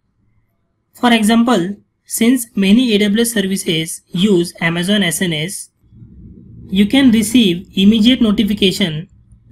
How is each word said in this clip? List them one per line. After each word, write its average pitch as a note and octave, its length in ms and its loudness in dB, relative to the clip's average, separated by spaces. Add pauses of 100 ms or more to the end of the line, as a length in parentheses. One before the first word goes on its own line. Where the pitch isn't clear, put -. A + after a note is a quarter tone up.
(920)
For A#3+ 180 0
example, A3 640 0 (300)
since A#3+ 400 0 (100)
many G#3+ 380 2
A G3+ 60 2
W G#3 220 0
S A#3 100 -2
services F#3+ 760 -4
use F3 520 0
Amazon F3 400 -2
S F3 220 -4
N E3+ 100 -4
S, D#3 380 -10 (960)
you G3+ 180 0
can C4+ 240 2
receive G3+ 640 0
immediate A3+ 480 2
notification G3 880 -2 (420)